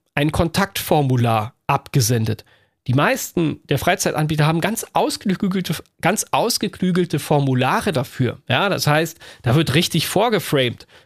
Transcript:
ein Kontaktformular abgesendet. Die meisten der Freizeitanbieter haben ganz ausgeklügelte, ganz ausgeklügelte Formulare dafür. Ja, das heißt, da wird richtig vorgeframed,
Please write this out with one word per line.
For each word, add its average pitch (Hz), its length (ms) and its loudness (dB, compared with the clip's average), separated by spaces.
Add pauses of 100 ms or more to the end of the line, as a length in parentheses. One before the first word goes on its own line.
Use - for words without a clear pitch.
(140)
ein 151 180 0
Kontaktformular 131 1200 0 (120)
abgesendet. 117 800 0 (420)
Die 120 80 0
meisten 160 760 0
der 143 100 0
Freizeitanbieter 156 680 0
haben 160 140 0
ganz - 320 -4
ausgeklügelte, 190 840 -2 (260)
ganz 190 300 0
ausgeklügelte 180 880 0
Formulare 143 720 0
dafür. - 480 -4 (100)
Ja, 156 200 0
das 135 180 -2
heißt, 156 320 0 (240)
da 123 140 2
wird 160 180 0
richtig 170 320 0
vorgeframed, 165 800 0 (200)